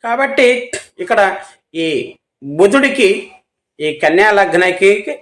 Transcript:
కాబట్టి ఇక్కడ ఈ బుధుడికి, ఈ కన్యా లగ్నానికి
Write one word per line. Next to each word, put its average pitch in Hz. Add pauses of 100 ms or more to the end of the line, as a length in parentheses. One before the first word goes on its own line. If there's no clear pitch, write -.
కాబట్టి 254 (540)
ఇక్కడ 208 (640)
ఈ - (720)
బుధుడికి, 247 (680)
ఈ 151 (160)
కన్యా 175
లగ్నానికి 180 (300)